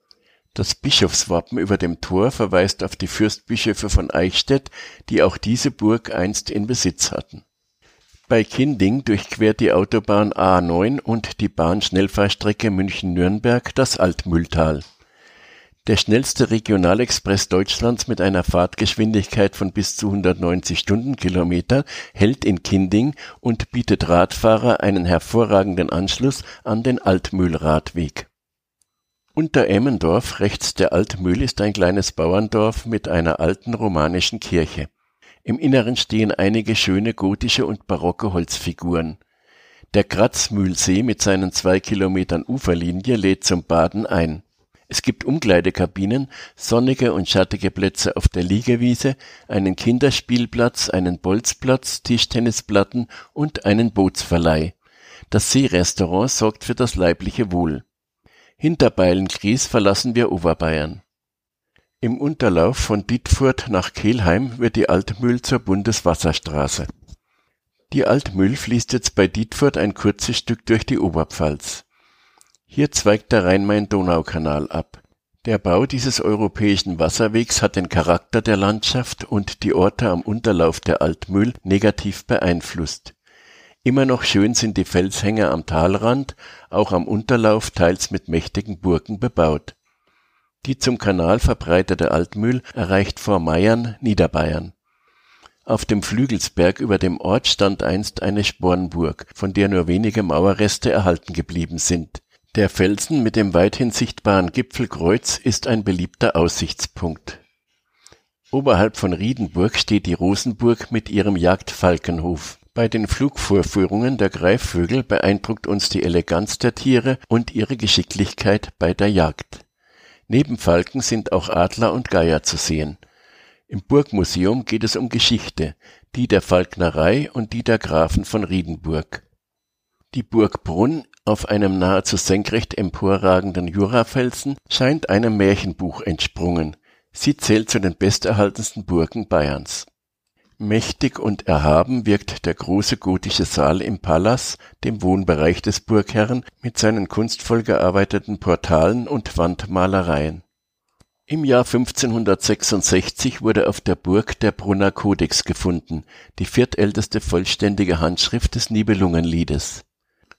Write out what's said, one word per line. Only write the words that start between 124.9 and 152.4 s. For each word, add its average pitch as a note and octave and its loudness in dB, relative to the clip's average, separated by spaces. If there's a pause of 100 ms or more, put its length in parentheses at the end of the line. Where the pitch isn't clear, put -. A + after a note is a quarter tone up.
um A#2 -4
Geschichte, G#2+ -2 (400)
die B2 -2
der G2 4
Falknerei F#2 2
und A2+ -6
die A#2+ -6
der A2+ 2
Grafen E2 0
von A2 -2
Riedenburg. D#2+ -6 (880)
Die A#2+ -4
Burg - 0
Brunn A#2 0 (200)
auf - -2
einem G2+ 2
nahezu F#2+ 0
senkrecht G2+ -2
emporragenden F#2 0
Jurafelsen A#2+ -2 (140)
scheint C#3 0
einem G#2+ 2
Märchenbuch G2 0
entsprungen. E2+ -4 (340)
Sie - 0
zählt A2 2
zu A2+ 0
den F#2+ -2
besterhaltensten G2+ 0
Burgen E2+ -2
Bayerns. D2 -2 (720)
Mächtig A2 -2
und G#2+ -4
erhaben E2 2
wirkt - 0
der E2+ 0
große - -2
gotische - -2
Saal D#2 0
im G2 -4
Palas, F#2+ 0 (280)
dem A2+ -4
Wohnbereich F2+ 2
des G#2 -4
Burgherren, A2 0 (160)
mit A#2+ -10
seinen A2 0
kunstvoll A#2 -2
gearbeiteten G2 0
Portalen F#2 2
und - -4
Wandmalereien. F2 -2 (840)
Im D#3 -4
Jahr C3 4
fünfzehnhundertsechsundsechzig A2 0